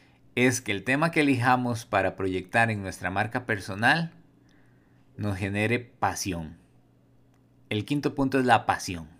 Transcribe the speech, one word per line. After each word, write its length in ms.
es 260
que 120
el 100
tema 300
que 80
elijamos 680
para 300
proyectar 540
en 120
nuestra 280
marca 360
personal 680
nos 200
genere 420
pasión. 800
El 140
quinto 320
punto 240
es 60
la 200
pasión. 420